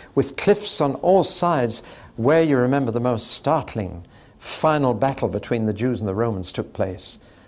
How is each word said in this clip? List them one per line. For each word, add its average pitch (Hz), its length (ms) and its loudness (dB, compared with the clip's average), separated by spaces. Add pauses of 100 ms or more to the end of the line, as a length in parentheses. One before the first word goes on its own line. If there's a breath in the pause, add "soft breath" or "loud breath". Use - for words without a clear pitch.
(140 loud breath)
with 139 220 0
cliffs - 460 0
on 139 140 0
all 180 260 2
sides, 139 600 0 (340 loud breath)
where 147 260 4
you 143 160 4
remember 127 320 2
the 117 100 -2
most 120 300 2
startling 101 720 -2 (340 loud breath)
final 147 540 0
battle 131 360 -2
between 110 360 -4
the 107 80 0
Jews 113 300 -4
and 107 60 -4
the 95 60 -2
Romans 104 380 -4
took - 220 -8
place. 92 440 -6 (300 loud breath)